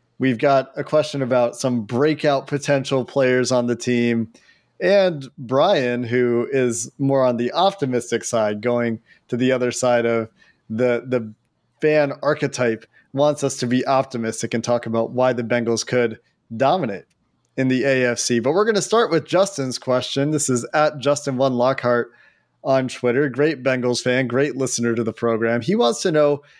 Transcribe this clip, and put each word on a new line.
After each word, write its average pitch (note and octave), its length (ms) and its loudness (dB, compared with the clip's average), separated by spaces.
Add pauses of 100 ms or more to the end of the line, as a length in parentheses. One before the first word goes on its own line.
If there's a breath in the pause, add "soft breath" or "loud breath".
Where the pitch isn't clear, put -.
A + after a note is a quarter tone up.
(200 soft breath)
We've B2+ 160 0
got C#3 400 2
a C#3+ 80 -4
question D3 380 0
about A#2+ 340 0
some B2 240 -2
breakout C#3 680 0
potential C#3 600 -2
players B2+ 440 2
on B2 180 2
the A#2+ 60 0
team. A#2+ 560 0 (480 soft breath)
And F3+ 480 2 (120)
Brian, C3 680 2
who A#2+ 480 0
is B2 460 -2
more C#3 260 2
on B2 140 2
the A#2+ 140 -2
optimistic C3+ 720 -2
side, G#2+ 360 -2
going A#2+ 400 -2 (280 soft breath)
to B2 100 -4
the B2+ 120 2
other B2 220 0
side A#2+ 320 2
of A#2 240 0 (400 soft breath)
the, A#2+ 380 0
the A#2 260 -4 (480)
fan D3+ 320 2 (100)
archetype, B2+ 600 -2 (300 soft breath)
wants C#3+ 280 0
us C#3 140 -2
to B2+ 100 -6
be B2 200 0
optimistic A#2+ 680 -2
and A#2 100 -2
talk A#2+ 220 0
about A2+ 280 -2
why B2+ 200 2
the A#2+ 100 -4
Bengals A#2 440 -2
could A#2+ 340 0 (340)
dominate C3 520 0 (500)
in C3 120 0
the B2+ 160 2
A C3 260 2
F A#2 80 -2
C. A#2+ 220 0
But C3 120 2
we're G#3 140 2
gonna G#3 160 2
start A3 280 2
with D#3 140 0
Justin's D#3 540 -2
question. C#3 540 -2
This C#3+ 180 -2
is B2 240 -2
at D3+ 240 2
Justin C#3 400 -2
one C3 160 2
Lockhart A#2+ 580 0 (500 soft breath)
on C3+ 260 0
Twitter. B2+ 420 0
Great C3+ 320 0
Bengals B2 400 0
fan, B2+ 240 0
great C3 280 0
listener A#2+ 400 -2
to A#2 80 0
the G#2+ 120 -4
program. A#2 480 0
He E3+ 140 0
wants A#3 260 0
to F#3 100 0
know D3 300 2 (180 soft breath)